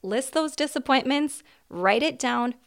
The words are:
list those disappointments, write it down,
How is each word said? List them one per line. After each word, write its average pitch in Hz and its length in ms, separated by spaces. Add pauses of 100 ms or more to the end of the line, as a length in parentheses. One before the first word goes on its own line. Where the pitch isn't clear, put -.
list 220 320
those 311 200
disappointments, 285 880 (260)
write 190 360
it 294 120
down, 240 380 (120)